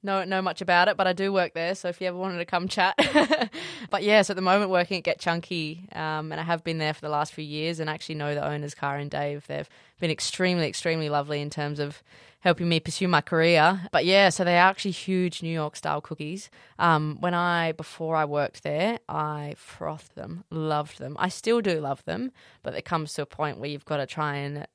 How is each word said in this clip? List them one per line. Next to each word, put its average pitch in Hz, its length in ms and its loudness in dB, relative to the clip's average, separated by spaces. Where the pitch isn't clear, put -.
know, 196 220 -2
know 190 180 -2
much 185 180 -2
about 180 280 6
it, 196 60 0
but 185 120 2
I 185 60 2
do 196 200 -2
work 180 220 0
there. 165 180 -2
So 190 160 -6
if 175 100 -8
you 190 80 -6
ever 180 100 -6
wanted 185 200 -6
to 170 80 -4
come 180 220 -2
chat. 185 300 2
<laughs> 294 520 4
But 196 140 0
yeah, 208 180 8
so 196 120 2
at - 20 -2
the 185 60 -4
moment 190 300 4
working 180 260 2
at 165 60 -6
Get - 160 0
Chunky, 170 760 -4
um, 156 380 -6
and 156 80 -6
I 160 40 -4
have 165 200 0
been 165 140 -2
there 151 160 0
for - 80 -10
the 151 80 -8
last 151 240 -2
few 156 100 -10
years, 156 360 -4
and 156 100 -4
I 151 40 -2
actually 160 220 -8
know 147 200 -4
the 147 120 -4
owners, 147 280 -6
Kara 143 260 -4
and 143 80 -8
Dave. 147 380 -6
They've 143 200 -8
been 165 120 -2
extremely, 180 560 0
extremely 160 420 -2
lovely 147 320 -2
in 147 80 -6
terms 147 300 -6
of 147 240 -6
helping 175 280 2
me 165 100 4
pursue 170 280 -2
my 165 140 4
career. 170 600 4
But 151 140 4
yeah, 190 240 8
so 185 140 0
they 175 140 4
are 180 120 8
actually 190 220 -4
huge 180 500 -2
New 165 80 -6
York 156 260 -4
style 151 260 -4
cookies. 156 480 -10
Um, 156 420 4
when 175 140 0
I, 170 380 0
before 160 440 -6
I 156 100 2
worked 147 380 -2
there, 170 360 -2
I 151 480 -6
frothed - 580 -12
them, 170 360 -12
loved 156 480 -4
them. 135 200 -10
I 185 100 0
still 233 320 0
do 180 180 0
love 139 260 -6
them, 226 260 -6
but - 140 -8
it - 100 -8
comes 160 300 -4
to 151 80 -4
a - 20 -4
point - 320 -6
where 117 120 -8
you've 147 160 -10
gotta 143 200 -2
try 151 300 -4
and 143 400 -6